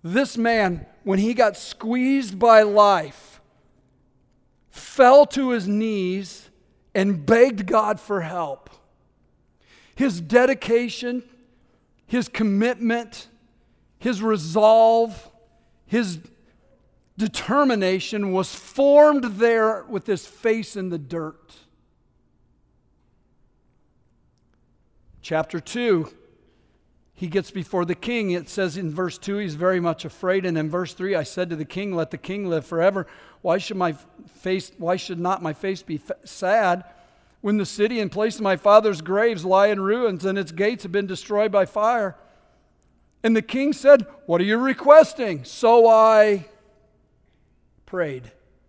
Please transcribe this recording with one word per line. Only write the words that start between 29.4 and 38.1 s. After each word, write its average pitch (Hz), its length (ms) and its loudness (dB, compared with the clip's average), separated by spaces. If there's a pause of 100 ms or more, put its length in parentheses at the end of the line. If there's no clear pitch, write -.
very 180 240 0
much 170 240 -4
afraid. 185 420 -4
And 165 100 -2
in 156 140 -4
verse 175 240 -6
three, 190 220 -4
"I 151 80 -2
said 180 260 -8
to 165 60 -8
the 151 80 -8
king, 196 280 -8
'Let 165 200 -6
the 156 60 -12
king 196 300 -10
live 160 160 -4
forever. 185 440 -2 (340)
Why 175 160 0
should 190 180 -10
my 175 180 -2 (340)
face, - 500 -6
why 175 160 -2
should 180 240 -10
not 180 240 -4
my 156 100 -6
face 190 300 -8
be 156 160 -8
fa-, - 260 -10
sad 185 600 -2 (560)
when 208 160 -2
the 196 100 -2
city 226 320 -2
and 196 140 -4